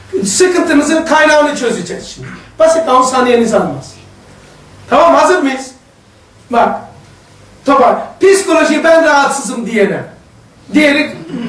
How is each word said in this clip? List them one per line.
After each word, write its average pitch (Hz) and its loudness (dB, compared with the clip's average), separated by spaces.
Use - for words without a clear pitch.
Sıkıntınızın 320 0
kaynağını 302 0
çözeceğiz - -6
şimdi. - -18
Basit, 320 0
on 262 2
saniyenizi 247 0
almaz. - -6
Tamam, 320 4
hazır 311 2
mıyız? 262 -6
Bak. - 0
Tamam. 269 2
Psikoloji 320 2
ben 330 4
rahatsızım 269 -2
diyene. 190 -2
Diyerek 294 0